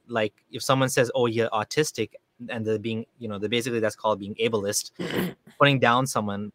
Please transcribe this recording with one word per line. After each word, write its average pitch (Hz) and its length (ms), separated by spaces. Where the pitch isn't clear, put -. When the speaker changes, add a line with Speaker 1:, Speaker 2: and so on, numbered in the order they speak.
Speaker 1:
Like, 110 260
if 120 100
someone 131 280
says, 131 260
"Oh, 123 100
you're 113 240
autistic," 110 600
and 113 160
they're 110 120
being, 113 280
you 117 100
know, 101 120
they're 104 100
basically, 117 300
that's 107 160
called 107 240
being 101 160
ableist, 107 640
Speaker 2:
<clears throat> 180 360
Speaker 1:
putting 139 200
down 123 260
someone, 104 500